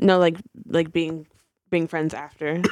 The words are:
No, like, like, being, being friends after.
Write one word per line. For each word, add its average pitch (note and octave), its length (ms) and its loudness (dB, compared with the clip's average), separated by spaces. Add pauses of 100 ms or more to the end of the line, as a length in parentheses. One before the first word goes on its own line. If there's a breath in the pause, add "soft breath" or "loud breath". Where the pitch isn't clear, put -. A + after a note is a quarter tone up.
No, F#3 180 6
like, E3+ 180 4 (300)
like, E3 260 -2
being, D#3+ 340 -4 (440)
being E3+ 160 0
friends D#3+ 280 -4
after. D3+ 460 -6 (120)